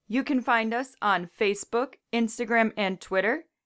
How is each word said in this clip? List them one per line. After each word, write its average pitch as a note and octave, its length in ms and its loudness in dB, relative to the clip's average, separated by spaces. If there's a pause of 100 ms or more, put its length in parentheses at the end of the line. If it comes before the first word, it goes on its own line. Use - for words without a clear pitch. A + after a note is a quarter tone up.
You B3 160 0
can C4+ 180 0
find A3+ 320 0
us C4 300 -4
on F3+ 360 0
Facebook, A3+ 560 -2 (180)
Instagram, A3+ 640 0
and F#3+ 240 -4
Twitter G#3 460 0 (200)